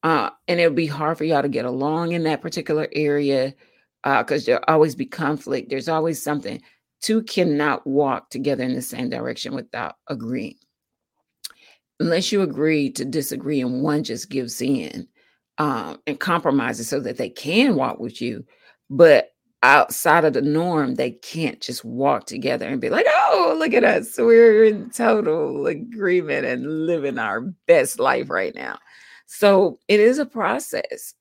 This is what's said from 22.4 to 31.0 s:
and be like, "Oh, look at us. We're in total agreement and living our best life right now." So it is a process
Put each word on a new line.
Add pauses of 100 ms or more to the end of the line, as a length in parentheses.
and
be
like,
"Oh,
look
at
us.
We're
in
total
agreement
and
living
our
best
life
right
now." (500)
So
it
is
a
process